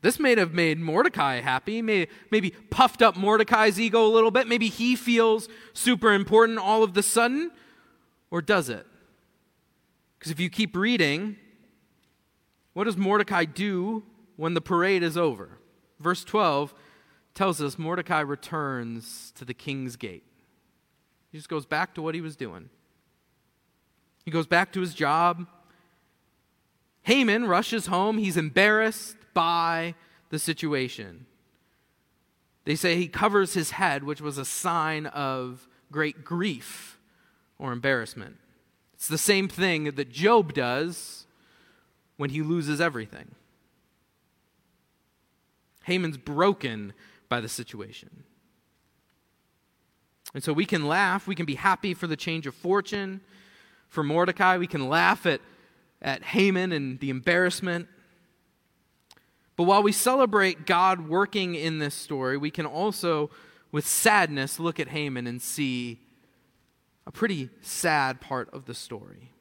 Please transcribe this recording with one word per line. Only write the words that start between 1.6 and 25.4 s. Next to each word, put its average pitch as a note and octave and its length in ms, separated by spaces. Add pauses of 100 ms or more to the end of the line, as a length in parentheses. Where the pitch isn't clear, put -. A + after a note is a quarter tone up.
may, G#3 260 (220)
maybe G3+ 200
puffed - 520
up G3+ 140
Mordecai's G#3+ 640
ego A3+ 260
a - 20
little A3+ 220
bit. A3+ 180
Maybe A3+ 200
he A#3+ 280
feels A3+ 520 (240)
super A3+ 400
important A3 460
all G#3+ 240
of G3 120
the G3 80
sudden. B3+ 480 (800)
Or E3+ 100
does E3 280
it? A2 180 (1300)
'Cause - 120
if D#3 100
you F3+ 100
keep G#3+ 240
reading, G3 600 (1400)
what F#3+ 120
does G#3+ 120
Mordecai G3 480
do G3 600 (320)
when E3 180
the E3+ 60
parade F3+ 420
is E3 140
over? C3 420 (420)
Verse F3 240
twelve D3 500 (600)
tells F#3+ 260
us C#3+ 180
Mordecai E3 420
returns C3+ 1120
to - 120
the B2 100
king's C3 420
gate. F#2+ 280 (1080)
He D#3 80
just D3+ 100
goes D3+ 180
back D#3 280
to E3 80
what D#3+ 120
he E3 60
was D#3+ 160
doing. F#2 340 (1500)
He E3+ 60
goes D#3+ 160
back F3 280
to F#3+ 60
his F3 120
job. E3+ 560 (1500)